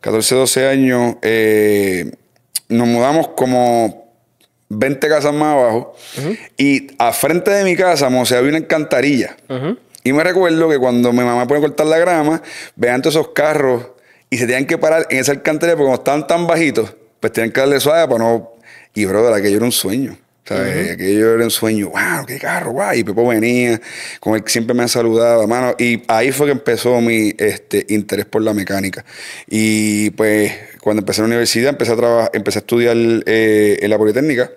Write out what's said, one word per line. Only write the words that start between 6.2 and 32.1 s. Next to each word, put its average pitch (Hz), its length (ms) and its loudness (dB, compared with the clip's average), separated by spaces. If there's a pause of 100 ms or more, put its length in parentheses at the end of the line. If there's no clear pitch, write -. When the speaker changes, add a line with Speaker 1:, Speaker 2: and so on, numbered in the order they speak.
Speaker 1:
Y 139 300 0 (100)
a 117 160 2
frente 175 380 0
de 202 120 2
mi 185 120 2
casa, 160 340 2
mo, 127 120 2
o 120 40 0
sea, 123 140 2
había 135 100 2
una 151 80 0
alcantarilla. 143 800 0 (100)
Speaker 2:
Ujú. 135 300 -6 (260)
Speaker 1:
Y 127 100 0
me 151 100 2
recuerdo 170 440 2
que 147 120 2
cuando 123 340 2
mi 123 100 2
mamá 123 220 0
pone 143 140 0
a - 20 0
cortar 151 240 0
la 160 140 2
grama, 165 420 0 (340)
vean 123 280 0
todos 156 120 0
esos 160 140 0
carros 135 560 0 (460)
y 127 60 -4
se 117 100 -2
tenían 127 180 0
que 165 140 -2
parar 160 320 2
en 131 80 0
esa 131 140 0
alcantarilla 156 420 0
porque 147 100 0
como 131 100 2
estaban 143 300 -2
tan 170 220 0
bajitos, 143 480 0 (240)
pues 113 140 -2
tenían 113 180 -2
que - 80 -2
darle 139 200 2
suave 156 280 2
para 117 160 0
no... 117 300 -2 (420)
Y, 104 100 0
brother, 110 280 2
aquello 101 240 2
era 113 80 2
un 123 60 0
sueño, 110 460 -4 (280)
¿sabes? 95 400 -4
Speaker 2:
Ujú. 85 80 -6
Speaker 1:
Aquello 104 420 2
era 117 80 2
un 113 80 0
sueño. 107 380 -2
"Wow, 156 360 -4
qué 131 140 -12
carro, - 320 -6
guau." 196 240 -4
Y 117 80 0
Pepo 104 240 0
venía, 120 520 0 (400)
con 107 160 -2
él 104 120 -2
siempre 117 260 -2
me 123 140 0
saludaba, 117 600 2
mano. 123 300 0
Y 120 300 0
ahí 117 240 2
fue 139 160 0
que 143 60 0
empezó 123 480 0
mi, 113 360 0
este, 101 520 -2
interés 101 360 -2
por 110 160 -4
la 107 120 -2
mecánica. 98 500 -6 (440)
Y, 107 640 0
pues, 107 400 0 (300)
cuando 107 200 0
empecé 101 200 -4
la 113 60 0
universidad, 117 420 0
empecé 120 220 -2
a 117 60 2
traba-, 117 360 2